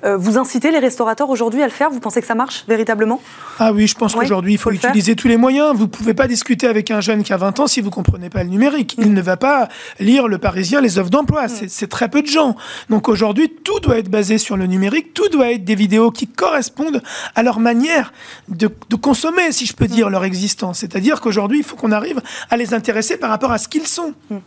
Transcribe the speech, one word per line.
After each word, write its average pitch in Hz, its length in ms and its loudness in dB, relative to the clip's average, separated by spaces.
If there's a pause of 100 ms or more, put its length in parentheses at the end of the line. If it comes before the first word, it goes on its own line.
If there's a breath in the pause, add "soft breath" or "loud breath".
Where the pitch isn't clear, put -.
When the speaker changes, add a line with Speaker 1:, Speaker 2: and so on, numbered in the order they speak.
Speaker 1:
Euh, 202 100 2
vous 202 220 0
incitez 262 320 0
les 320 80 2
restaurateurs 247 540 0
aujourd'hui 233 320 0
à - 20 2
le 226 60 -2
faire ? 294 180 0
Vous 262 100 -6
pensez 226 220 -2
que - 60 -8
ça 233 80 -2
marche 254 320 -4
véritablement ? 220 520 0 (380 loud breath)
Speaker 2:
Ah 220 160 4
oui, 214 140 4
je - 80 0
pense 220 180 0
Speaker 1:
Oui, 226 80 0
Speaker 2:
qu'aujourd'hui, 202 320 0
il 208 40 2
faut - 80 -2
Speaker 1:
faut 233 40 2
le 196 80 -2
faire. - 140 2
Speaker 2:
utiliser 214 240 4
tous - 120 0
les 233 100 6
moyens. 269 380 4
Vous 214 120 2
pouvez 214 260 -2
pas 262 140 2
discuter 247 400 0
avec 214 240 0
un 214 100 0
jeune 208 220 0
qui - 100 -2
a 190 40 0
vingt 196 220 -2
ans 294 60 4
si 262 160 0
vous 202 80 -4
comprenez 180 400 -2
pas 190 140 -4
le 175 60 -6
numérique. 262 500 0
Il 214 100 6
Speaker 1:
Mm. 208 60 6
Speaker 2:
ne 190 80 2
va 180 140 0
pas 262 320 2 (300 loud breath)
lire 240 280 4
Le 196 100 0
Parisien, 190 440 0
les 196 180 2
offres 180 100 0
d'emploi. 277 360 0
Speaker 1:
Mm. - 40 -4
Speaker 2:
C'est, 240 200 -8
c'est - 180 -6
très - 220 -2
peu 285 120 2
de 294 60 -2
gens. 285 280 2 (360 loud breath)
Donc 220 180 2
aujourd'hui, 214 400 2 (140)
tout 427 160 -2
doit 247 180 2
être 196 120 -4
basé 208 280 0
sur 208 180 -2
le 190 120 -2
numérique, 196 480 -2
tout 415 140 0
doit 269 220 2
être 214 140 -4
des 214 100 0
vidéos 214 360 4
qui - 160 -8
correspondent 285 720 -2 (320 loud breath)
à 226 80 0
leur 233 180 0
manière 240 540 0 (360 loud breath)
de, 202 200 0 (200)
de 233 60 0
consommer, 320 560 0
si 254 140 -4
je - 80 -6
peux - 140 0
dire, 214 220 2
Speaker 1:
Mm. - 20 -2
Speaker 2:
leur 190 140 -2
existence. 185 540 -4
C'est-à-dire 214 420 -2
qu'aujourd'hui, 208 380 0
il 294 60 -2
faut - 100 -14
qu'on 220 160 -2
arrive 247 300 -2 (300 loud breath)
à 240 60 4
les 233 180 -2
intéresser 220 420 -2
par 247 140 -4
rapport 240 200 0
à 226 60 0
ce - 100 -4
qu'ils 302 200 -2
sont. 330 260 -2 (160)
Speaker 1:
Mm. 208 180 -8